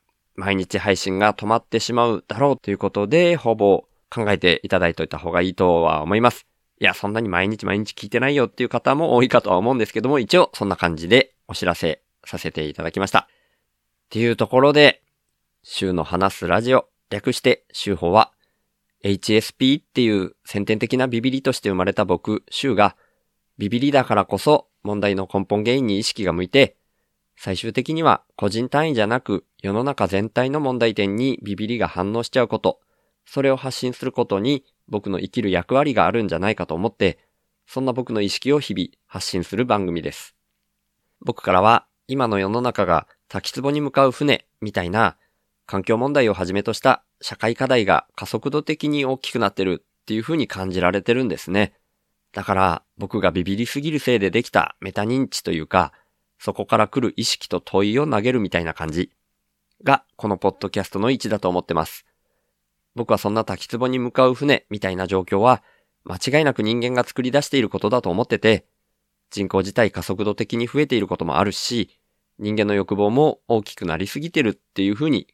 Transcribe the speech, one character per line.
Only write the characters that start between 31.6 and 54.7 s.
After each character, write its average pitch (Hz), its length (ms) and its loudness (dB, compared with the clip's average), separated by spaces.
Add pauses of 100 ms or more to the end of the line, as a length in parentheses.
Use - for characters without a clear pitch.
リ 120 100 -4
が 95 100 0
反 98 260 -4
応 117 100 -2
し - 60 -14
ち 131 100 0
ゃ 120 40 4
う 110 40 -2
こ 107 120 -4
と、 - 200 0 (460)
そ - 160 -6
れ 135 100 2
を 135 60 0
発 131 200 -8
信 127 160 -4
す - 100 -16
る 127 80 -4
こ 120 140 -2
と 98 140 -2
に 131 240 -2 (240)
僕 104 220 -6
の 92 100 -2
生 95 100 -8
き 120 120 -4
る 104 100 0
役 90 240 0
割 143 180 2
が 92 140 4
あ 95 40 0
る 113 120 0
ん 98 40 -2
じ 82 80 -2
ゃ 82 40 -2
な 98 100 0
い 107 60 0
か 87 100 -6
と - 80 -8
思 95 160 -2
っ - 60 -18
て、 95 240 0 (480)
そ - 120 -8
ん 131 60 -2
な 127 80 -2
僕 123 180 -6
の 110 100 -2
意 101 80 0
識 - 240 -2
を 151 60 2
日 110 140 -6
々 92 140 -4 (180)
発 - 220 -10
信 87 160 -2
す - 120 -12
る 123 100 0
番 104 200 0
組 85 160 -4
で 73 120 -6
す。 - 220 -20 (840)
僕 - 220 -8
か 98 80 -2
ら 92 100 4
は 110 240 4 (220)
今 131 200 -2
の 101 120 0
世 98 100 -2
の 117 120 -2
中 110 240 -2
が 80 220 2 (200)
滝 - 340 -10
壺 139 100 -2
に 147 100 -2
向 143 100 -4
か 139 160 4
う 127 40 0
船 143 340 0 (160)
み 107 100 -8
た 92 120 -2
い 87 60 -4
な 101 280 0 (480)
環 98 180 -4
境 113 140 2
問 135 140 0
題 135 180 4
を 98 40 2
は 92 120 -4
じ 92 80 -4
め 101 100 -2
と 113 100 -4
し - 60 -10
た - 240 2 (200)
社 - 140 -12
会 113 180 -2
課 139 120 -2
題 123 180 2
が 90 200 4 (100)
加 104 100 -12
速 123 240 -4
度 147 120 -2
的 151 280 -4
に 147 160 -2
大 131 120 -2
き - 140 -12
く 123 80 -2
な 107 80 2
っ 98 60 -4
て 95 100 -2
る 90 200 -2
っ - 220 -20
て - 80 -6
い 110 60 -2
う - 20 -4
風 156 140 -4
に 135 100 0
感 95 240 -8
じ 90 120 -2
ら 90 100 4
れ 98 100 0
て 117 120 2
る 131 100 0
ん 113 60 -2
で 69 80 -4
す - 120 -12
ね。 101 240 2 (600)
だ 101 100 -10
か 101 100 -2
ら、 95 300 0 (140)
僕 101 240 -6
が 90 100 2
ビ 87 140 -2
ビ 98 100 -2
り 117 100 -4
す - 140 -8
ぎ 151 120 -6
る 147 80 -2
せ 123 160 2
い 107 40 2
で 98 100 0
で 110 140 0
き - 60 -18
た - 320 0